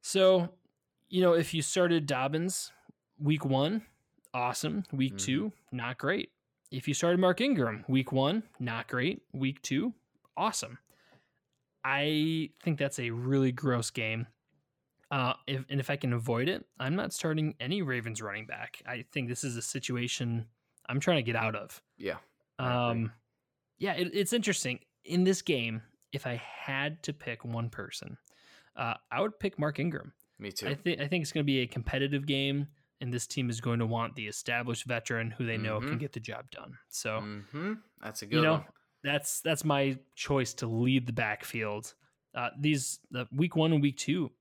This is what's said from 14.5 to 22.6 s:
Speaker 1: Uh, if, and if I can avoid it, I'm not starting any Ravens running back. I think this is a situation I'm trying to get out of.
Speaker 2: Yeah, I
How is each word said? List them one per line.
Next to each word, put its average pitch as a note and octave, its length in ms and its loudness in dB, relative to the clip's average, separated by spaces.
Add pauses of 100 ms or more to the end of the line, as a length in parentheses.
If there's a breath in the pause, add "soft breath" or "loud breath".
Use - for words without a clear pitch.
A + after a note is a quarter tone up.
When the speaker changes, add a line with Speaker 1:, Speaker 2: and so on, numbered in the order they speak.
Speaker 1:
Uh, C3 220 2 (140)
if, C3 220 -2
and C#3 100 2
if C3 100 -2
I D3 60 2
can C3 180 0
avoid A#2+ 360 2
it, - 160 -4 (140)
I'm C3 160 0
not G3+ 180 -2
starting D#3 460 0
any E3 220 -2
Ravens A#2 400 -2
running G#2+ 240 -6
back. - 400 -12
I A#2+ 260 -8
think C3 160 -2
this A#2+ 160 -4
is B2 140 -4
a A2+ 40 -6
situation A#2+ 840 -2 (420)
I'm B2+ 120 0
trying E3+ 180 4
to B2+ 60 2
get A2+ 120 0
out A2+ 200 2
of. - 260 -10 (160)
Speaker 2:
Yeah, F#2 200 -2 (420)
I C3 60 0 (260)